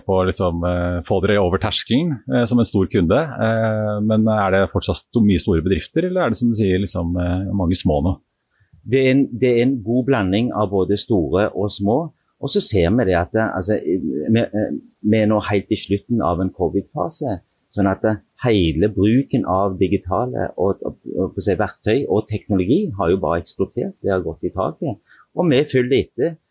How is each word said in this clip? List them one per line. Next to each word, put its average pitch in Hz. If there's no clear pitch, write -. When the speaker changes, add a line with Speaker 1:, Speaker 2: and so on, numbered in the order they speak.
Speaker 1:
på 98
å 92
liksom, 87
eh, 87
få 104
dere 98
over 87
terskelen, 143
eh, 123
som 120
en 117
stor 98
kunde. 87
Eh, 113
men 110
er 101
det 95
fortsatt 95
sto-, -
mye 104
store 82
bedrifter, 98
eller 180
er 143
det 110
som 120
du 117
sier, 95
liksom, 87
eh, 90
mange 92
små 76
nå? 73
Speaker 2:
Det 127
er 131
en, 139
det 127
er 117
en 127
god 117
blanding 113
av 101
både 95
store 92
og 101
små. 117
Og -
så 202
ser 90
vi 127
det 92
at, 87
altså, 95
vi, 85
vi 107
er 107
nå 107
helt 101
i 107
slutten 101
av 82
en 92
covid-fase, 98
sånn 98
at 95
hele 92
bruken 113
av 95
digitale 98
og, 95
og, -
og, 92
si, 101
verktøy 107
og 104
teknologi 107
har 92
jo 95
bare 82
eksplodert. -
Det 101
har 92
gått 82
i -
taket. 104
Og 175
vi 131
følger 127
etter 156